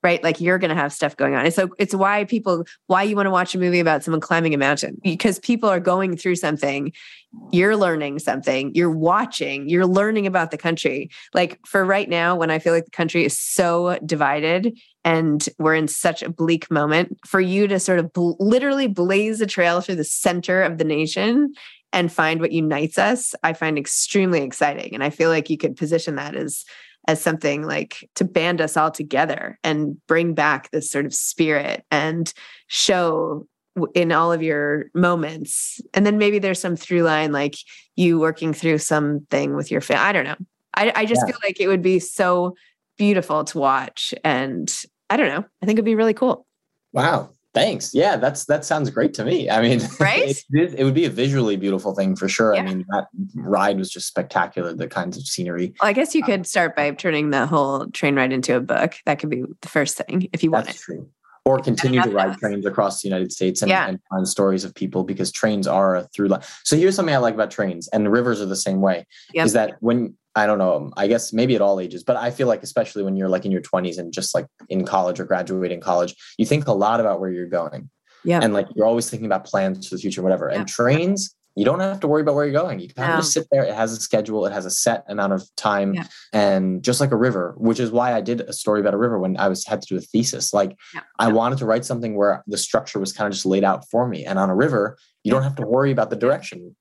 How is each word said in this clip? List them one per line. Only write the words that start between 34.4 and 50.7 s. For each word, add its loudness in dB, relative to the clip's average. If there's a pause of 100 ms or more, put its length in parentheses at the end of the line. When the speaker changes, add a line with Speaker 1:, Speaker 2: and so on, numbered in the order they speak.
Speaker 1:
your -2
moments. -2 (140)
And 4
then 4
maybe 4
there's -2
some -2
through 0
line, 2
like, -2 (400)
you 4
working 0
through 0
something 0
with -6
your 0
fa-, 2
I 2
don't 0
know. -8 (380)
I, 2
I 0
just 2
Speaker 2:
Yeah. -4
Speaker 1:
feel -10
like -4
it 2
would 2
be 2
so 0 (420)
beautiful 2
to -6
watch. 0 (100)
And -2 (380)
I 2
don't 2
know, -4 (180)
I -2
think 2
it'd 2
be 2
really 2
cool. -2 (460)
Speaker 2:
Wow. 0 (240)
Thanks. 0
Yeah, 4
that's, -2
that 0
sounds 0
great 0
to -4
me. 0
I 4
mean, 4 (100)
<laughs> -8
Speaker 1:
Right? 4
Speaker 2:
it, -2 (140)
it, 2